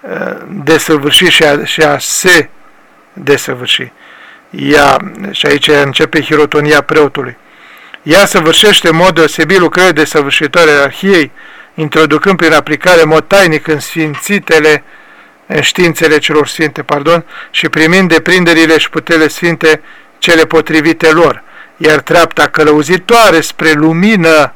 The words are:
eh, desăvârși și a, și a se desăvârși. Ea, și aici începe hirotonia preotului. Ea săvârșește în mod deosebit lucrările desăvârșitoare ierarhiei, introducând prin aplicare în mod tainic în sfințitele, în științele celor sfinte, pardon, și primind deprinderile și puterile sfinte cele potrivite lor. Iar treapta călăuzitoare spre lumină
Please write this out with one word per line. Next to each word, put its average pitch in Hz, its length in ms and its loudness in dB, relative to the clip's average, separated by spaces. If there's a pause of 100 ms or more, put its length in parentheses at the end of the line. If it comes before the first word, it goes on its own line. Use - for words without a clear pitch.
(100)
eh, - 260 -8 (120)
desăvârși 151 760 0
și 165 180 2
a, 147 220 0
și - 160 -8
a 147 180 2
se 175 500 0 (640)
desăvârși. 131 800 -6 (580)
Ea, 139 460 0 (340)
și - 160 -6
aici 143 220 0
începe 147 540 0
hirotonia 151 580 0
preotului. 135 560 -2 (680)
Ea 185 240 2
săvârșește 185 640 2
în 160 80 2
mod 180 180 2
deosebit 165 440 0
lucrările 180 340 2
desăvârșitoare 151 800 0
ierarhiei, 147 600 0 (440)
introducând 156 640 0
prin 160 160 0
aplicare 160 500 2
în 151 60 2
mod 156 180 2
tainic 180 400 0
în 147 140 -2
sfințitele, 156 1040 -2 (640)
în 151 140 -6
științele 160 580 0
celor 156 280 0
sfinte, 151 360 -6
pardon, 147 420 -2 (260)
și - 180 -6
primind 170 400 0
deprinderile 165 680 2
și - 120 -4
puterile 160 380 -2
sfinte 160 540 -2 (360)
cele 165 260 2
potrivite 160 680 0
lor. 156 340 0 (320)
Iar 156 240 0
treapta 160 460 0
călăuzitoare 160 960 2
spre 156 320 -4
lumină 160 840 2